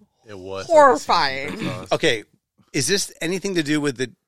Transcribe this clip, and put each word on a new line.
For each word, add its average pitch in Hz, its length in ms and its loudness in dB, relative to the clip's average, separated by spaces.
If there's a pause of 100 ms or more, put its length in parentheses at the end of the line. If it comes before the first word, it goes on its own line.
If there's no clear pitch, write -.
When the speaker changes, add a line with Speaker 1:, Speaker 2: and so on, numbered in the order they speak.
(280)
Speaker 1:
It 101 100 -14
was 95 280 -8
Speaker 2:
horrifying. 202 880 4
Speaker 1:
It 220 100 -10
was. - 280 -6
Speaker 3:
Okay, 135 320 0 (480)
is 143 140 -2
this 190 340 -2
anything 185 360 -4
to 165 60 0
do 151 180 0
with 143 160 -2
the 127 160 -6 (160)